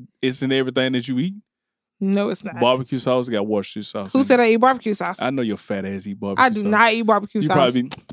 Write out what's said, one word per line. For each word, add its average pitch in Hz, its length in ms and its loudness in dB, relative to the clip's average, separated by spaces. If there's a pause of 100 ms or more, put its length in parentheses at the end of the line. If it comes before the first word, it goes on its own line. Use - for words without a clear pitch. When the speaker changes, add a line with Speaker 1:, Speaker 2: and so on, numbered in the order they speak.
(220)
Speaker 1:
It's 131 200 -2
in 135 100 0
everything 131 400 2
that 123 160 -2
you 127 100 -2
eat. 185 160 -2 (680)
Speaker 2:
No, 202 300 0
it's - 120 -8
not. 180 160 -8
Speaker 1:
Barbecue 127 400 0
sauce 127 300 0
got 107 180 0
Worcestershire 104 380 -4
sauce 98 280 -8
Speaker 2:
Who 262 80 4
Speaker 1:
in 277 40 2
Speaker 2:
said 247 160 4
Speaker 1:
it. 240 40 4
Speaker 2:
I - 80 4
eat 226 40 4
barbecue 247 380 2
sauce? 180 280 -6
Speaker 1:
I 123 80 0
know 135 120 -2
your 104 160 -2
fat 98 260 -6
ass 98 220 -8
eat 98 120 -10
barbecue 98 260 0
Speaker 2:
I 262 40 6
do 214 140 -2
Speaker 1:
sauce. 202 80 -2
Speaker 2:
not 220 220 4
eat 226 100 0
barbecue 208 400 0
Speaker 1:
You 151 60 0
Speaker 2:
sauce. 190 80 2
Speaker 1:
probably 127 260 2
be 135 80 -10 (220)